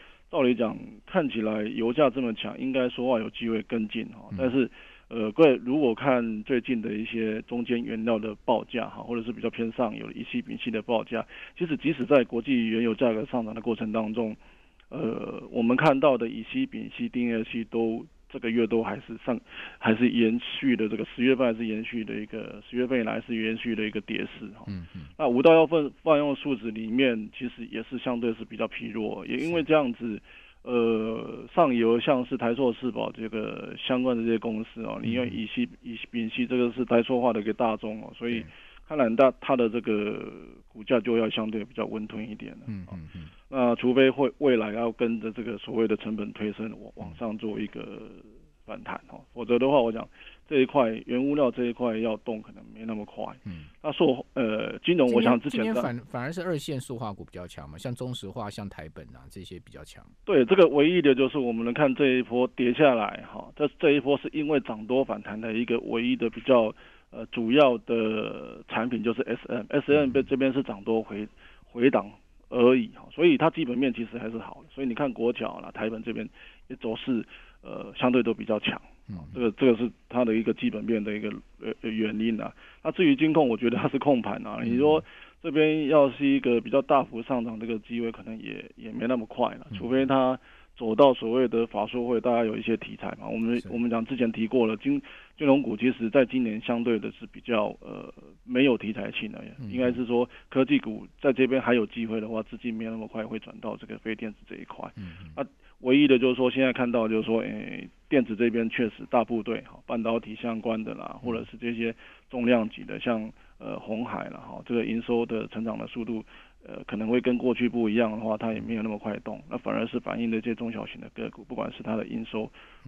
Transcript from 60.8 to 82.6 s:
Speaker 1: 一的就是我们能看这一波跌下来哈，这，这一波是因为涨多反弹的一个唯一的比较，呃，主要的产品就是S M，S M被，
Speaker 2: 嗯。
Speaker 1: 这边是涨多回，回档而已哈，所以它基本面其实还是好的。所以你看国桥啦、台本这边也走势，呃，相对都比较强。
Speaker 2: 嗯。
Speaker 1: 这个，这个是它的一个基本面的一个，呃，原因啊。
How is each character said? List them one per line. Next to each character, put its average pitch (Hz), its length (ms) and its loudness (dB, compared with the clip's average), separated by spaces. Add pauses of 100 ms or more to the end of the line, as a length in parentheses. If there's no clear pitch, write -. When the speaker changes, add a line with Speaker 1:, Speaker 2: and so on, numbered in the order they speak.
Speaker 1:
一 180 120 4
的 143 120 8
就 131 140 4
是 147 100 -2
我 123 140 -2
们 113 140 -2
能 120 80 -2
看 139 200 2
这 139 180 2
一 127 100 2
波 123 340 0
跌 120 180 2
下 135 220 6
来 104 340 -4
哈， - 240 -14
这， 147 160 0 (100)
这 151 120 6
一 143 80 6
波 139 180 2
是 151 140 -6
因 151 160 -4
为 151 140 2
涨 110 260 -8
多 131 160 2
反 104 180 -4
弹 104 180 -10
的 110 140 -6
一 117 120 0
个 117 160 0
唯 117 240 -2
一 127 100 2
的 117 140 -2
比 113 120 -12
较， 117 320 4 (380)
呃， 113 160 -12
主 113 260 -4
要 135 260 8
的 110 880 -4
产 113 220 -2
品 113 120 -2
就 113 120 0
是 117 80 -4
S 117 260 -4
M，S 127 460 0
M 143 180 4
被， 135 100 2
Speaker 2:
嗯。 - 60 0
Speaker 1:
这 139 80 0
边 131 160 2
是 135 100 0
涨 101 220 -8
多 113 180 0
回， 104 240 -8 (380)
回 120 260 4
档 104 220 0 (380)
而 123 260 6
已 117 200 0
哈， - 180 -20
所 160 120 2
以 151 120 8
它 160 120 6
基 160 140 -2
本 120 140 -2
面 131 160 2
其 113 180 -4
实 117 60 -8
还 110 120 -6
是 117 80 -8
好 - 260 -12
的。 - 60 -20
所 135 140 -10
以 131 40 -2
你 117 60 -2
看 139 180 0
国 117 200 0
桥 - 300 -4
啦、 - 100 -14
台 110 180 -4
本 113 140 -10
这 117 80 -6
边 110 160 -6 (400)
也 131 80 -12
走 113 220 -6
势， 120 280 -2 (360)
呃， 101 340 -12
相 127 160 2
对 123 100 6
都 113 120 2
比 107 100 -6
较 104 160 0
强。 - 200 -4 (300)
Speaker 2:
嗯。 101 60 -10 (180)
Speaker 1:
这 127 60 -10
个， 117 120 2
这 131 200 6
个 110 60 6
是 117 120 -2 (200)
它 123 160 0
的 110 100 2
一 113 80 0
个 107 100 0
基 123 160 -2
本 107 140 -8
面 107 180 0
的 104 140 -4
一 107 60 -6
个， 104 80 -6 (320)
呃， 110 280 -8
原 107 300 -2
因 110 220 0
啊。 113 120 -8 (300)